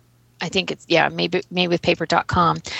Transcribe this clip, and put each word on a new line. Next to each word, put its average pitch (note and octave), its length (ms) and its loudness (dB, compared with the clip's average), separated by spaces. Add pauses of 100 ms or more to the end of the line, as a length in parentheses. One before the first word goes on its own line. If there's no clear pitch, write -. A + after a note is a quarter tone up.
(420)
I F3 80 -6
think F3+ 200 -2
it's, - 180 -10
yeah, D#3 200 4
made, E3+ 420 -2
made F3+ 180 0
with E3+ 120 0
paper E3+ 240 0
dot - 220 0
com, E3 320 2 (220)